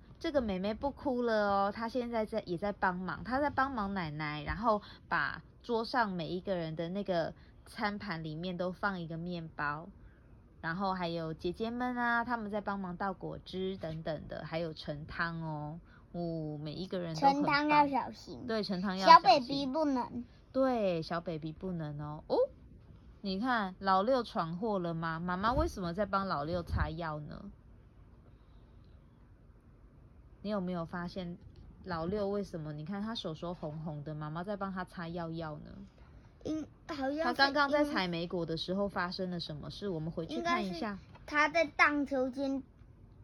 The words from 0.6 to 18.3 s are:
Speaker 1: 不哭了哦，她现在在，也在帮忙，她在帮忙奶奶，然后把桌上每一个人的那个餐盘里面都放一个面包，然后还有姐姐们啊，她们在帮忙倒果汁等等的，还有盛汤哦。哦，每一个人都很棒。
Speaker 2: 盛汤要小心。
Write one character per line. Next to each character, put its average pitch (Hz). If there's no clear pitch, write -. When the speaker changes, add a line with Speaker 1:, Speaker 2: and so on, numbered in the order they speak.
Speaker 1:
不 277
哭 247
了 214
哦， 196
她 226
现 240
在 226
在， 214
也 175
在 202
帮 190
忙， 180
她 240
在 294
帮 277
忙 202
奶 170
奶， 151
然 151
后 214
把 -
桌 233
上 226
每 175
一 175
个 185
人 160
的 165
那 196
个 170
餐 208
盘 190
里 156
面 180
都 180
放 185
一 165
个 160
面 170
包， 151
然 165
后 190
还 185
有 165
姐 175
姐 220
们 247
啊， 240
她 240
们 208
在 208
帮 202
忙 180
倒 196
果 160
汁 190
等 160
等 156
的， -
还 160
有 165
盛 151
汤 170
哦。 151
哦， 165
每 151
一 170
个 190
人 165
都 269
很 277
棒。 -
Speaker 2:
盛 -
汤 294
要 294
小 240
心。 220